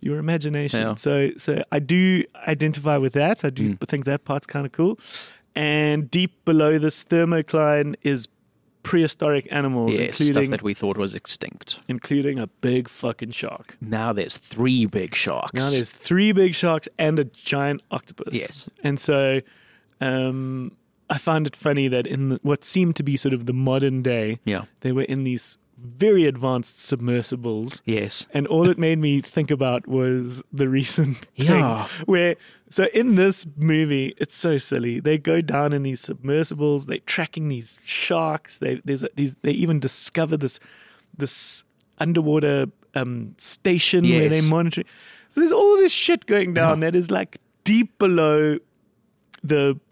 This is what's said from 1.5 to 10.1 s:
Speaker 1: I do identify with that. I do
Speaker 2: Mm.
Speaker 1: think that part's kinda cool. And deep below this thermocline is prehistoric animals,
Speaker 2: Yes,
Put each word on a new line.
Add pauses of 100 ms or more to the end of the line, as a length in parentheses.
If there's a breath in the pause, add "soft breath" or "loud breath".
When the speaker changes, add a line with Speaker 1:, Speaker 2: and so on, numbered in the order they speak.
Speaker 1:
I
do (240)
identify
with
that.
I
do
Speaker 2:
Mm.
Speaker 1:
think
that
part's
kinda
cool. (560 loud breath)
And
deep
below
this
thermocline
is (560)
prehistoric
animals,
Speaker 2:
Yes,